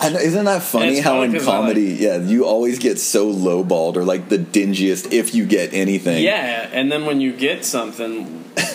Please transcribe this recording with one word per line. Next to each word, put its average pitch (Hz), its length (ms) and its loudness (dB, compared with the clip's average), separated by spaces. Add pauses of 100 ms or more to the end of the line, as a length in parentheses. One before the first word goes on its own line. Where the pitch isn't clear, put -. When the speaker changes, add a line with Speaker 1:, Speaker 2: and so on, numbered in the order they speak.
Speaker 1:
I 156 100 0
know, 170 80 -2
isn't 165 260 2
that 196 100 2
Speaker 2:
And 175 80 -2
Speaker 1:
funny 117 260 0 (100)
Speaker 2:
it's - 20 2
Speaker 1:
how 151 200 2
Speaker 2:
funny 131 60 2
Speaker 1:
in 117 120 0
Speaker 2:
'cause - 100 -2
I, - 40 2
like 101 80 2
Speaker 1:
comedy, 110 220 2 (160)
yeah, 98 200 2
you 107 260 2
always 120 340 0
get 117 200 0
so 104 340 0
lowballed 90 640 0
or, 90 80 0
like, 92 240 0
the 104 100 2
dingiest 95 720 0
if 117 220 0
you 110 120 2
get 92 260 0
anything. 90 500 0
Speaker 2:
Yeah, 123 480 -2
and 135 220 0
then 151 140 -2
when 143 160 0
you 131 100 0
get 135 320 -2
something, 110 800 -6 (300)